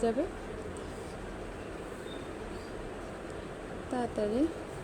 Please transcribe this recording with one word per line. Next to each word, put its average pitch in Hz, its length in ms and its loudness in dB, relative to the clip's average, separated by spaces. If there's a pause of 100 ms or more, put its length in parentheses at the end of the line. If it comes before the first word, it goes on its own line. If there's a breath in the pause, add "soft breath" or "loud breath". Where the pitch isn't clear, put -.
যাবে 226 200 6 (3750)
তাড়াতাড়ি। 226 520 6 (420)